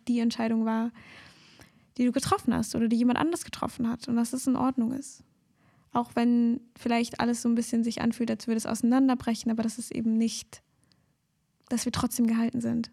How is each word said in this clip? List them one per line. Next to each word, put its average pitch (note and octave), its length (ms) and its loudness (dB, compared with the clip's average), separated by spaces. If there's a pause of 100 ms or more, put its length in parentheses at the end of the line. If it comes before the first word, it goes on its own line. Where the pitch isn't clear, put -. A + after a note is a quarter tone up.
die A#3+ 120 0
Entscheidung A3+ 440 0
war, A3+ 280 0 (1080)
die B3 80 2
du B3 60 4
getroffen C4+ 420 0
hast - 220 -2
oder A3+ 120 2
die A3+ 100 2
jemand A#3+ 220 2
anders E4 260 0
getroffen - 440 -4
hat A#3 180 -6
und B3 80 0
dass A#3 180 0
es B3+ 140 -6
in B3+ 80 2
Ordnung B3 360 0
ist. - 320 -10 (680)
Auch A#3+ 240 -2
wenn A#3+ 440 4 (160)
vielleicht A#3 440 -2
alles A#3+ 220 0
so A#3+ 60 -2
ein A#3 80 4
bisschen A#3 280 0
sich A3+ 180 -4
anfühlt, A#3 280 0
als A3 180 -4
würde A3+ 100 0
es A3 80 -2
auseinanderbrechen, A#3+ 840 2
aber A3+ 120 0
dass A3+ 140 -4
es A#3+ 140 -10
eben A3+ 260 0
nicht, - 440 -2 (1080)
dass A#3+ 160 -2
wir A#3+ 80 -2
trotzdem A#3+ 340 0
gehalten A3+ 320 0
sind, A#3 340 -2